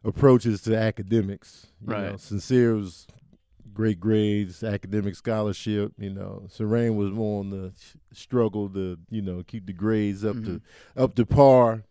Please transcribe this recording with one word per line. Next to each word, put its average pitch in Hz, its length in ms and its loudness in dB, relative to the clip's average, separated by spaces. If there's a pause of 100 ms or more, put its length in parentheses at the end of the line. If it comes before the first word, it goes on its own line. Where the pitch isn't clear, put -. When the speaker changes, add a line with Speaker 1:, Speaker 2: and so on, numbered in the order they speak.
Speaker 1:
approaches 117 580 4
to 110 160 -2
academics. 104 880 -2 (140)
You 110 120 -8
Speaker 2:
Right. 101 180 -6
Speaker 1:
know, 98 60 -12
Sincere 117 580 2
was 101 320 -10 (680)
great 107 260 -2
grades, 104 640 0
academic 101 520 -4
scholarship, 107 840 -4
you 101 100 -10
know. 98 400 -12
Serene 113 460 0
was 101 160 0
more 104 300 -4
on 98 100 -8
the 95 240 -10
s-, - 180 -20 (180)
struggle 107 580 -2
to, 92 280 -6 (140)
you 110 100 -6
know, 90 240 -6
keep 98 220 -12
the 101 60 -10
grades 104 520 -2
up 104 100 -2
to, 117 60 -8
Speaker 2:
Mm-hmm. - 640 -8
Speaker 1:
up 117 120 0
to 117 100 2
par. 123 640 6